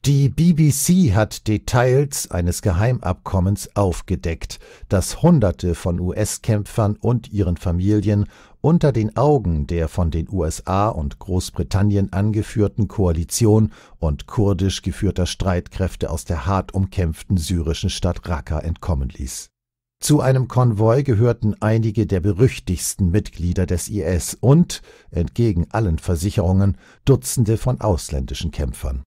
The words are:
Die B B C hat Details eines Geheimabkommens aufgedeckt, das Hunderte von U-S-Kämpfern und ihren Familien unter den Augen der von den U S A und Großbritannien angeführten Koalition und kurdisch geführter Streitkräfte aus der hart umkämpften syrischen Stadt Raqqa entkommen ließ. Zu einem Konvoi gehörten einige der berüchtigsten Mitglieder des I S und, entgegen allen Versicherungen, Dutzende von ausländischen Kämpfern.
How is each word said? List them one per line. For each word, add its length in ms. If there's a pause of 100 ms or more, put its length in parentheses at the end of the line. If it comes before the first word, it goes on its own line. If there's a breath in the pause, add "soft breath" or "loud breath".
Die 240
B 240
B 180
C 440
hat 340
Details 800
eines 320
Geheimabkommens 1120
aufgedeckt, 840 (280 loud breath)
das 320
Hunderte 540
von 240
U-S-Kämpfern 960
und 360
ihren 240
Familien 720 (340 loud breath)
unter 320
den 240
Augen 500
der 220
von 240
den 160
U 160
S 240
A 200
und 300
Großbritannien 920
angeführten 760
Koalition 880 (260 loud breath)
und 300
kurdisch 540
geführter 440
Streitkräfte 800
aus 160
der 220
hart 260
umkämpften 640
syrischen 540
Stadt 380
Raqqa 320
entkommen 480
ließ. 420 (480)
Zu 220
einem 260
Konvoi 560
gehörten 580
einige 460
der 140
berüchtigsten 920
Mitglieder 560
des 220
I 140
S 380
und, 420 (280 loud breath)
entgegen 600
allen 280
Versicherungen, 800 (280 loud breath)
Dutzende 520
von 240
ausländischen 720
Kämpfern. 540